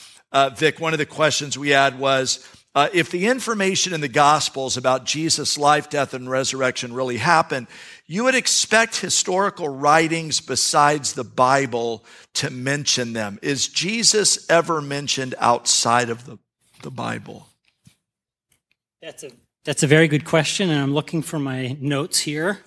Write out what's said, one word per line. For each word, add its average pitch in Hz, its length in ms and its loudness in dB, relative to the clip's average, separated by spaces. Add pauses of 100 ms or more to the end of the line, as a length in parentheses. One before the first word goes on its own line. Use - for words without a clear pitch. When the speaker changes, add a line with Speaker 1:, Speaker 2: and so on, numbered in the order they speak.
(320)
Speaker 1:
Uh, 139 180 4
Vic, 139 300 0
one 160 120 -2
of 160 60 0
the 151 80 -2
questions 147 500 -2
we 143 140 -2
had 139 280 4
was, 135 420 0 (340)
uh, 143 180 4
if 170 180 2
the 180 160 -2
information 202 680 0
in 156 80 -4
the 143 60 -2
Gospels 135 680 2
about 127 300 0
Jesus' 151 500 -2
life, 147 320 4
death, 139 240 -2
and 127 160 -10
resurrection 131 640 -2
really 123 240 -4
happened, 147 520 2 (380)
you 190 180 -4
would 262 100 4
expect 226 640 0
historical 190 720 -2
writings 156 720 2
besides 147 720 0
the 131 100 -6
Bible 120 800 0 (300)
to 135 160 -4
mention 127 640 -4
them. 104 260 -6
Is 139 280 -2
Jesus 208 840 0
ever 165 320 2
mentioned 139 560 -6
outside 120 720 2
of 117 160 -10
the, 127 100 -18 (460)
the 147 80 -12
Bible? 117 580 -10 (1500)
Speaker 2:
That's 160 220 -18
a, 143 80 -14 (340)
that's 151 200 -2
a - 20 4
very 156 220 6
good 147 180 -2
question, 165 420 0
and 151 140 0
I'm 139 100 -2
looking 151 300 -4
for - 160 -8
my 131 420 -6
notes 143 380 -4
here. 160 480 -4